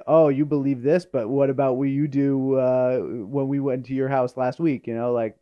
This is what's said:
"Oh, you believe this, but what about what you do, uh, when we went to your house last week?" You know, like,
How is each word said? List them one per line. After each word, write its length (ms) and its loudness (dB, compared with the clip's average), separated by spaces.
"Oh, 220 6
you 180 2
believe 360 0
this, 220 2
but 240 -4
what 220 2
about 260 0
what 140 0
you 180 0
do, 460 0
uh, 460 2
when 480 -6
we 120 -2
went 260 -4
to 80 -8
your 140 0
house 280 0
last 240 -2
week?" 260 -2
You 80 -6
know, 180 -2
like, 300 -2